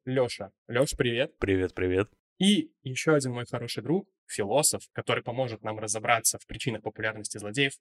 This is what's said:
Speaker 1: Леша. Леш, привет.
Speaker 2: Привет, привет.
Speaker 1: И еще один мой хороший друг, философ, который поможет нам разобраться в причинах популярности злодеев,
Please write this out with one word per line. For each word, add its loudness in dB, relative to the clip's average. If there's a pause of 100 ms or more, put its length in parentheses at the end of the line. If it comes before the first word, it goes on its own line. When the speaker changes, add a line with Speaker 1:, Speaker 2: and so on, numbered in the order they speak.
Speaker 1:
Леша. -2 (160)
Леш, 2
привет. 0
Speaker 2:
Привет, 2
привет. 2 (260)
Speaker 1:
И 4 (120)
еще 0
один 2
мой -6
хороший -6
друг, 0 (200)
философ, 0
который -2
поможет -4
нам -6
разобраться 0
в -20
причинах -6
популярности -6
злодеев, 0